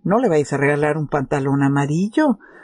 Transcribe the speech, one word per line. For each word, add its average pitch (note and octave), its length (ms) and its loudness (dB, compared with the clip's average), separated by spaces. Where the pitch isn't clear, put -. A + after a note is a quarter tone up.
no F#3+ 140 2
le B3+ 100 0
vais D3+ 240 2
a C#3 60 -2
regalar D3 400 0
un D3+ 100 -6
pantalón C#3 540 -2
amarillo, D#3+ 760 0